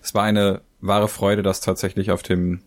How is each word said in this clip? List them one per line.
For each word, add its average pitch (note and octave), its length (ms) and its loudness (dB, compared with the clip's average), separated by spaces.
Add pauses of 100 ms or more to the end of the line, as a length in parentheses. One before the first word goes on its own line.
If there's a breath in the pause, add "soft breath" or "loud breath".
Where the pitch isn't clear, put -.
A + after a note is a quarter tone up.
es - 140 -10
war G2+ 80 2
eine G#2 380 2 (200)
wahre G2+ 280 2
Freude, G2+ 340 0
das F#2+ 180 0
tatsächlich F#2+ 480 -2
auf F2 140 0
dem F2+ 440 -2